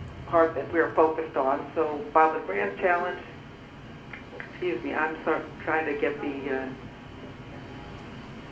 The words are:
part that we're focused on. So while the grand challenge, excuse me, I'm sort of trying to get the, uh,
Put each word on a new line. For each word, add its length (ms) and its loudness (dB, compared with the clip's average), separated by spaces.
part 260 6
that 180 -2
we're 220 4
focused 440 4
on. 360 2
So 260 2
while 220 8
the 80 -2
grand 380 -2
challenge, 400 2
excuse 320 -2
me, 100 -2
I'm 300 2
sort 140 4
of 80 -6
trying 220 2
to 140 0
get 220 2
the, 340 -2
uh, 140 -4